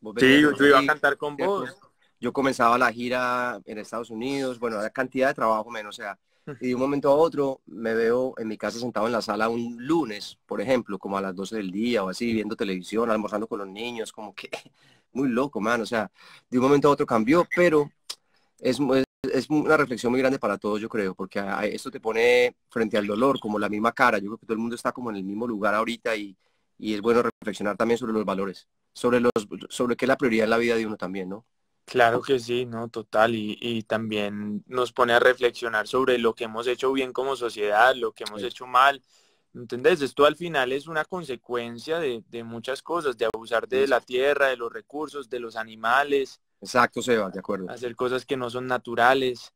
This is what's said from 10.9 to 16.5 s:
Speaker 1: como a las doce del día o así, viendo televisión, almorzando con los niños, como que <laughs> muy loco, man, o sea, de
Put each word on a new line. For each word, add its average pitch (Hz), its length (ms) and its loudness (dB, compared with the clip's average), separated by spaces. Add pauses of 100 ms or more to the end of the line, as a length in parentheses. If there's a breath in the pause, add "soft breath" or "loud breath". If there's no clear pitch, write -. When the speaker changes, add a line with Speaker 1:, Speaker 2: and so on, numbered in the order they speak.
Speaker 1:
como 98 220 -4
a - 20 -2
las 95 140 -6
doce 95 220 -8
del 98 160 -6
día 110 320 0
o 95 40 -4
así, 117 240 -4
viendo 110 220 -2
televisión, 101 560 -2
almorzando 107 380 -2
con 113 100 -8
los 101 100 -8
niños, 110 440 -10
como 104 200 -14
que - 180 -16
<laughs> - 220 -14 (400 soft breath)
muy 135 160 0
loco, 123 320 0
man, 113 200 0
o 107 60 -4
sea, 104 220 -2 (400 soft breath)
de 127 100 0